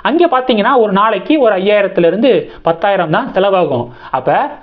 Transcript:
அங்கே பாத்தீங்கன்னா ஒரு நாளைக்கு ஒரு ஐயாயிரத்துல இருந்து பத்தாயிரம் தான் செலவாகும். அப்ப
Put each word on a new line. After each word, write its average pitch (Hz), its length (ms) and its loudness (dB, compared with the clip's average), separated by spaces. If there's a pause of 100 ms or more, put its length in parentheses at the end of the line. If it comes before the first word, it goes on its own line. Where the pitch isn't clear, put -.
அங்கே 320 240 2
பாத்தீங்கன்னா 254 500 0
ஒரு 214 160 2
நாளைக்கு 214 480 0
ஒரு 220 160 4
ஐயாயிரத்துல 190 500 2
இருந்து 202 440 0 (120)
பத்தாயிரம் 175 480 -2
தான் 214 220 -2
செலவாகும். 180 560 0 (220)
அப்ப 180 400 -2 (120)